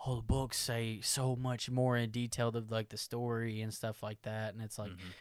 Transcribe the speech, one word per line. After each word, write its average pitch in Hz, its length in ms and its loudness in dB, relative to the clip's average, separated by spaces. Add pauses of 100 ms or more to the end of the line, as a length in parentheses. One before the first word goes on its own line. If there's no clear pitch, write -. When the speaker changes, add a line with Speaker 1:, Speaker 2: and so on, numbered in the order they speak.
Speaker 1:
"Oh, 127 100 0
the 113 60 -2
books 127 360 2
say 113 440 0
so 131 340 2
much 127 340 0
more 127 260 6
in 117 140 4
detail 117 380 2
of, 113 220 -2
like, 110 200 0
the 107 80 -10
story 117 600 -2
and 110 140 -2
stuff - 300 -4
like 107 180 -6
that," 107 320 -4
and 113 80 -8
it's 107 160 -8
like, 104 140 -4
Speaker 2:
Mm-hmm. 90 160 -10 (120)